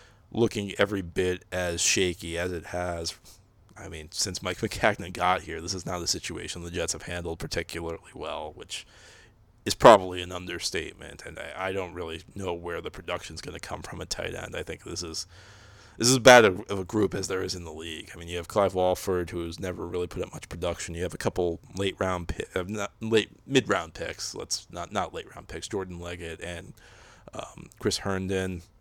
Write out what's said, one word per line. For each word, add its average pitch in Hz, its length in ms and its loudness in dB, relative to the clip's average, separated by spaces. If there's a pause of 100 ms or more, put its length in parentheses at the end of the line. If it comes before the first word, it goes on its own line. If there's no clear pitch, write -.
(320)
looking 107 460 0
every 98 240 2
bit 90 500 0
as 87 300 -2
shaky 85 560 2
as 90 140 -2
it 82 140 -6
has. 87 480 -4 (640)
I 87 140 -14
mean, 80 220 -12
since - 300 -4
Mike 92 160 -4
Maccagnan 104 540 2
got 90 300 2
here, 85 180 -8
this 92 140 -6
is 90 100 -8
not 90 160 -4
a 85 60 -6
situation 87 560 -4
the 87 80 -10
Jets 85 240 -2
have 92 80 -12
handled 85 360 -6
particularly 82 600 -6 (160)
well, 78 400 -8
which - 320 -12 (800)
is 104 80 0
probably 92 480 10
an 90 100 -8
understatement, 82 960 -6
and 80 120 -12
I, 80 300 -6
I 95 40 -2
don't 92 200 -4
really 82 300 -8 (120)
know 92 200 -4
where 85 260 -6
the 85 100 -8
production's 87 520 -8
gonna 85 180 -10
come 85 220 -8
from - 180 -10
a 90 60 -8
tight 87 280 -6
end. 87 220 -8
I 82 60 -4
think 80 220 -10
this 87 180 -8
is, 80 240 -8 (720)
this 117 100 4
is 131 60 8
as 131 40 4
bad 123 260 12
of, 95 160 6 (100)
of 101 80 -2
a 95 60 -4
group 101 300 2
as 95 140 -4
there 92 140 -2
is 90 120 -4
in 87 100 -8
the 78 80 -10
league. 80 420 -10
I - 40 -14
mean, 85 100 -12
you 87 80 -4
have 85 120 -6
Clive 98 260 4
Walford, 90 560 2
who's 85 280 -6
never 90 280 -6
really 90 200 -2
put 90 160 -4
up 90 100 -8
much - 160 -12
production. 85 460 -4
You 85 100 -4
have 85 100 -4
a - 40 -8
couple 87 420 0 (140)
late 95 240 0
round 90 300 0
pi-, - 160 -4 (100)
uh, 90 120 -2
not, 101 340 -4
late, 110 300 2 (160)
mid-round 95 480 2
picks. - 400 -8
Let's - 360 -8
not, 87 220 -8
not 95 220 -2
late - 200 -12
round - 140 -16
picks. - 200 -10
Jordan 92 300 -6
Leggett 87 440 -10
and, 85 320 -10 (580)
um, - 360 -12 (100)
Chris - 200 0
Herndon 95 640 -2 (180)